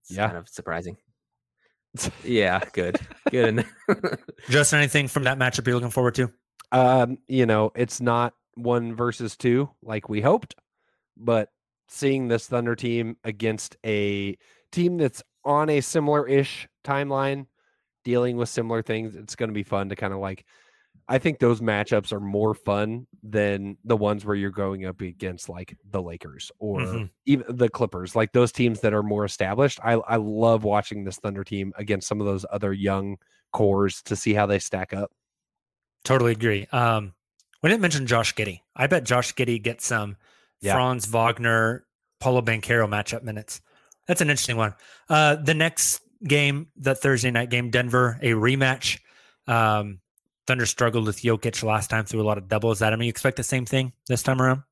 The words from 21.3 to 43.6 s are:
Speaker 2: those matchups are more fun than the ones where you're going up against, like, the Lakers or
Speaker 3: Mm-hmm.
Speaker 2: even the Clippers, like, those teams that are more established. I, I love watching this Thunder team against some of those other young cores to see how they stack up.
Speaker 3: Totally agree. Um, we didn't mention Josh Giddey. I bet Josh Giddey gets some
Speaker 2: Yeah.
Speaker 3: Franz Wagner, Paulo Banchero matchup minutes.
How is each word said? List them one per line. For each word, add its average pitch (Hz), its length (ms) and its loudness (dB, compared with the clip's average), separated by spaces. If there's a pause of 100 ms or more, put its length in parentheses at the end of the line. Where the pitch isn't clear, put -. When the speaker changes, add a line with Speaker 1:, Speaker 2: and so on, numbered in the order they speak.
Speaker 2:
those 117 200 4
matchups 107 520 0
are 101 80 -6
more 104 340 0
fun 107 540 -2 (160)
than 101 600 -2
the 117 120 2
ones 104 280 0
where 104 120 -2
you're 98 160 -2
going 98 340 -4
up 92 140 -10
against, 92 480 -10
like, 87 280 -14 (140)
the 98 100 -2
Lakers 85 600 -12
or 104 200 -4
Speaker 3:
Mm-hmm. 110 240 -6 (220)
Speaker 2:
even 127 300 2
the 123 120 4
Clippers, 92 460 -4
like, 110 180 2
those 120 200 4
teams 117 300 0
that 107 120 2
are 107 80 2
more 104 220 0
established. 104 580 0
I, 117 120 2
I 113 220 0
love 110 460 2
watching 104 400 -2
this 95 160 -8
Thunder 98 240 -6
team 98 340 -6
against 104 300 -2
some 104 140 -4
of 104 80 -2
those 98 240 -4
other 101 200 -2
young 98 440 -2 (360)
cores 98 500 2
to - 120 -4
see 104 200 0
how 104 120 4
they 98 140 2
stack - 320 -8
up. 98 180 -6 (920)
Speaker 3:
Totally 123 260 4
agree. 110 400 0
Um, 113 420 0 (480)
we 160 100 4
didn't 220 120 2
mention 151 240 0
Josh 117 280 2
Giddey. 101 260 -6 (160)
I 127 100 0
bet 139 180 2
Josh 123 300 0
Giddey 120 260 -2
gets 117 260 -6
some 104 300 -4 (440)
Speaker 2:
Yeah. 98 140 0
Speaker 3:
Franz 127 320 0
Wagner, 113 800 2 (340)
Paulo 127 200 4
Banchero 113 480 2
matchup 104 360 -4
minutes. 107 360 -10 (460)